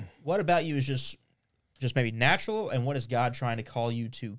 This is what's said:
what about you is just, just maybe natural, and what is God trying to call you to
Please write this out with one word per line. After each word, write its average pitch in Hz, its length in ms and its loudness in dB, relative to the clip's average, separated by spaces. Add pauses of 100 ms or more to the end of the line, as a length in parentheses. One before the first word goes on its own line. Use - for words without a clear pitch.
(240)
what 175 160 0
about 170 260 4
you 151 100 -2
is 131 100 2
just, 135 320 -2 (640)
just 127 160 -2
maybe 120 160 2
natural, 190 580 2
and 120 160 0
what 139 120 0
is 113 100 -4
God 123 260 2
trying 117 240 -2
to 113 60 -6
call 117 280 -2
you 117 180 -4
to 110 300 -10